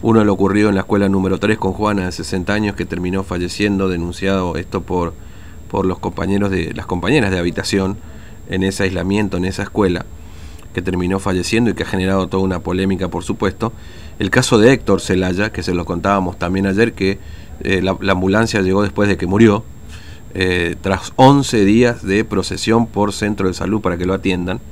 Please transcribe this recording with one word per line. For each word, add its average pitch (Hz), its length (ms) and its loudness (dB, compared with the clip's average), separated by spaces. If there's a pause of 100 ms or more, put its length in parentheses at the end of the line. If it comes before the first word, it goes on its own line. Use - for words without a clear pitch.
Uno, 113 180 6
el 104 80 4
ocurrido 98 400 4
en 101 60 2
la 95 60 2
escuela 101 280 2
número 95 300 0
tres 107 180 2
con 95 140 0
Juana, 101 340 0
de 90 60 -4
sesenta 95 420 -4
años, 104 220 0
que - 100 -4
terminó 90 380 -2
falleciendo, 95 640 0
denunciado 90 680 -2
esto 82 240 -4
por, 87 320 -2 (580)
por 98 140 0
los 92 120 0
compañeros 95 540 -2
de, 85 220 -2
las 90 120 -8
compañeras 98 460 0
de 92 80 0
habitación 95 580 -2 (520)
en 95 140 -2
ese 95 200 0
aislamiento, 95 540 0
en 90 80 0
esa 95 180 -4
escuela, 92 420 0 (680)
que 90 80 -4
terminó 90 380 0
falleciendo 101 520 0
y - 20 0
que - 100 -2
ha - 40 -4
generado 95 400 0
toda 95 160 0
una 92 160 -2
polémica, 92 480 -2
por 87 160 -6
supuesto. 104 480 -2 (480)
El 98 100 -2
caso 127 300 4
de 120 140 8
Héctor 98 280 2
Celaya, 92 500 0
que 92 120 -8
se 90 100 -2
lo 87 120 -2
contábamos 90 520 0
también 95 300 0
ayer, 110 260 2
que, 98 240 0 (440)
eh, 92 200 0
la, 95 200 0
la 98 100 0
ambulancia 98 500 2
llegó 95 220 2
después 101 240 0
de 95 100 2
que 92 80 -4
murió, 104 380 6 (720)
eh, 90 460 0
tras 95 340 -2
once 135 480 6
días 117 400 4
de 101 220 2
procesión 107 640 0
por 104 260 0
centro 104 340 -2
de 92 60 0
salud 95 280 -2
para 87 160 0
que 90 100 -2
lo 92 80 0
atiendan. 92 440 -2 (120)